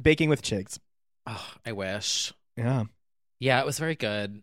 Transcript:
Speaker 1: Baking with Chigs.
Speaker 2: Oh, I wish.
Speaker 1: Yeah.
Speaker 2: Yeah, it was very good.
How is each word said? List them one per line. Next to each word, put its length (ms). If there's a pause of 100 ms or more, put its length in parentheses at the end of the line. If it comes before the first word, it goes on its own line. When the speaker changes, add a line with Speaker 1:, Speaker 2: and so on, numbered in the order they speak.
Speaker 1:
Baking 280
with 140
Chigs. 360 (480)
Speaker 2:
Oh, 240 (140)
I 80
wish. 600 (240)
Speaker 1:
Yeah. 280 (560)
Speaker 2:
Yeah, 200
it 60
was 120
very 180
good. 460